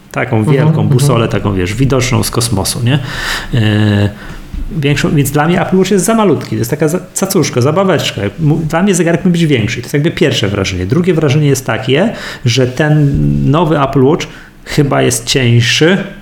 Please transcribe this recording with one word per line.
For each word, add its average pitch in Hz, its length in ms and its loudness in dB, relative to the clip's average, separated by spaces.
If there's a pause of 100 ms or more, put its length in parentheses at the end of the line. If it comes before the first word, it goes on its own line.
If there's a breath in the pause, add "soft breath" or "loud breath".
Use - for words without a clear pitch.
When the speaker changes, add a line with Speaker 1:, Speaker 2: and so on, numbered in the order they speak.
(120)
Speaker 1:
Taką 123 260 -2
Speaker 2:
Mhm, 135 200 2
Speaker 1:
wielką 156 120 2
Speaker 2:
mhm. 110 180 2
Speaker 1:
busolę, 131 400 2
taką, 101 260 -2
wiesz, 92 200 -2
widoczną 120 500 0
z - 80 -6
kosmosu, - 520 -2
nie? 131 160 2 (540 loud breath)
E, 104 560 2 (680 loud breath)
większą, 147 380 0
więc 143 160 0
dla 151 160 0
mnie 175 140 2
Apple - 160 0
Watch 185 140 2
jest 185 140 2
za 226 80 2
malutki, 208 360 0
to - 60 -4
jest 113 140 -2
taka 151 180 0
za-, 175 120 -2 (140)
cacuszka, 190 480 -2
zabaweczka. 165 600 0 (180)
Mu-, 156 180 2
dla 165 260 -2
mnie 202 120 2
zegarek 170 300 0
ma 180 60 2
być 170 140 2
większy, 123 320 0
to 123 80 -8
jest - 80 -8
jakby 151 180 0
pierwsze 131 360 0
wrażenie. 95 380 -2
Drugie 170 280 0
wrażenie 151 340 2
jest 135 180 0
takie, 135 480 0 (320 loud breath)
że 123 220 2
ten 151 440 2 (400)
nowy 156 300 2
Apple 135 220 0
Watch 147 240 2 (380 loud breath)
chyba 135 360 0
jest 127 240 -2
cieńszy 127 720 2 (240)